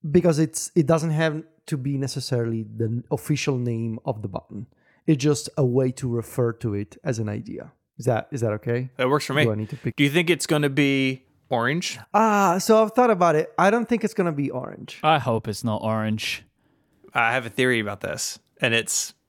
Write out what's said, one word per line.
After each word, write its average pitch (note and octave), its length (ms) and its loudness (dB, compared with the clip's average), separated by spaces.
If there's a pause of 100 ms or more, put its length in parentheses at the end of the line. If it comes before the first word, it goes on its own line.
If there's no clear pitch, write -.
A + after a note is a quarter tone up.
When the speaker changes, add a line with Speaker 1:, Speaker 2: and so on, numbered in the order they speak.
(100)
Speaker 1:
because E3+ 280 4
it's, - 360 -2
it D#3+ 120 4
doesn't D#3+ 240 2
have D#3 320 0 (240)
to D3+ 100 -2
be C#3 220 -4
necessarily A#2+ 640 -2 (120)
the A2+ 100 -2
n-, A#2 240 -4
official C#3+ 480 -2
name A#2 460 -4
of G#2+ 180 -6
the G2 60 -8
button. - 380 -10 (400)
It's D3 160 2
just D3 340 2
a D3 80 2
way B2+ 280 2
to C3 160 -6
refer A#2 460 -2
to A2 200 -4
it G2+ 300 -6
as A#2 140 -2
an G#2+ 100 -4
idea. - 440 -10 (260)
Is A2+ 80 -6
that, A2+ 260 0
is B2+ 80 -6
that A2 120 0
okay? A#2+ 440 -4
Speaker 2:
That B2+ 120 0
works D3 180 0
for - 80 -6
me. D3 100 4
Speaker 1:
Do A2 80 2
I G#2 40 -2
need G#2+ 140 -6
to C3+ 60 -10
pick? - 200 -8
Speaker 2:
Do C#3+ 80 2
you C#3+ 60 2
think E3 200 0
it's - 160 0
gonna D3 240 2
be C3+ 540 2 (260)
orange? B2+ 480 -2 (160)
Speaker 1:
Ah, G3+ 440 4
so A3 240 6
I've G#3+ 100 0
thought B3 180 4
about F3 260 4
it. - 220 0
I F#3 120 6
don't A3+ 180 0
think A3+ 160 0
it's G3+ 100 -4
gonna F3 180 0
be C#3 180 -2
orange. - 520 -10
Speaker 3:
I D#3 160 4
hope A2+ 300 0
it's G#2 160 -6
not A2 180 -2
orange. A2 600 -2 (680)
Speaker 2:
I A#2 180 2
have B2+ 120 -2
a A2+ 60 -8
theory B2+ 300 2
about G2+ 200 -6
this, - 380 -6 (220)
and B2 120 2
it's - 420 -2 (140)